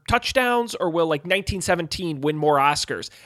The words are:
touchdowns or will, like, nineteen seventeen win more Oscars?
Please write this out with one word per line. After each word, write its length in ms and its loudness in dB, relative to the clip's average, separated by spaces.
touchdowns 680 0
or 160 -2
will, 160 0
like, 180 0
nineteen 380 -2
seventeen 580 -2
win 160 0
more 220 4
Oscars? 500 0